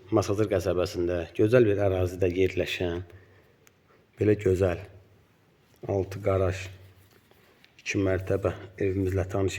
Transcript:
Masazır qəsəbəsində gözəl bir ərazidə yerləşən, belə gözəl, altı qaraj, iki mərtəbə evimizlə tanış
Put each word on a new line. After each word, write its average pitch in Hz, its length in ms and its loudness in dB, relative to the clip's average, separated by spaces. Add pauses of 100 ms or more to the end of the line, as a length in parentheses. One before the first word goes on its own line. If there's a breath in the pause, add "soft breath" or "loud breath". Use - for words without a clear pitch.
(140)
Masazır 104 320 2
qəsəbəsində 87 720 0 (180)
gözəl 113 320 6
bir 101 220 0
ərazidə 92 420 0
yerləşən, 90 720 -2 (1120 soft breath)
belə 104 240 2
gözəl, 92 460 2 (1040)
altı 95 320 -2
qaraj, 95 380 0 (1200 soft breath)
iki - 180 -4
mərtəbə 95 540 0 (260)
evimizlə 95 540 0
tanış 98 260 -2